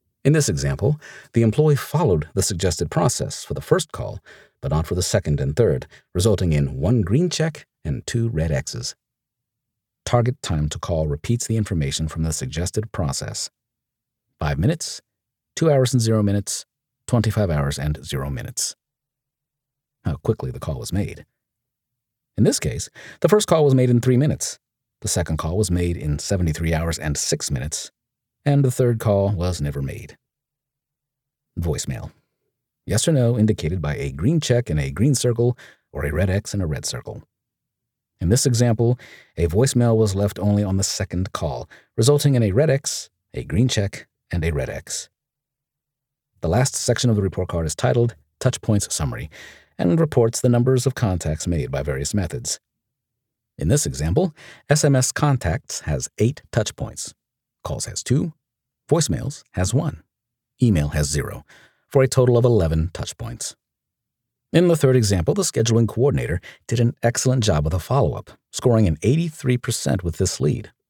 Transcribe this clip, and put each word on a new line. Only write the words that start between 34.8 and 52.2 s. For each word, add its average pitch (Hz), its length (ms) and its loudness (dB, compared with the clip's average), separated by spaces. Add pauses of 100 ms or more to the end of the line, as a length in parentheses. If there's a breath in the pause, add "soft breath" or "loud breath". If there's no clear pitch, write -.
green 104 240 2
circle 120 440 0 (340 loud breath)
or - 140 -6
a 76 60 -2
red 92 180 0
X 98 240 -2
in 101 60 -2
a 92 60 -2
red 76 200 -4
circle. - 360 -10 (960)
In 85 100 0
this 120 180 4
example, 120 500 2 (400 loud breath)
a 82 80 2
voicemail 117 500 2
was 110 200 2
left 101 240 0
only 104 240 2
on 98 140 0
the 95 60 0
second - 500 -4
call, - 360 -6 (260 loud breath)
resulting 143 380 4
in 123 80 2
a 104 100 2
red 143 180 2
X, - 420 -4 (240)
a - 80 -6
green 123 240 0
check, - 400 -4 (240)
and 85 120 -2
a 82 80 0
red 69 200 -4
X. - 380 -10 (1300)
The 80 80 -2
last 120 240 2
section - 380 0
of 107 40 2
the 101 60 2
report 90 280 -2
card 82 180 -2
is - 80 -6
titled 120 400 2 (240)
Touch - 220 0
Points 104 320 0
Summary 123 360 -6 (480 loud breath)
and 175 220 2
reports 127 400 2
the 127 100 2
numbers 123 360 4
of 131 80 2
contacts 85 540 -2
made 73 240 0
by 69 100 -2
various 71 320 -4
methods. 85 460 -4 (1000)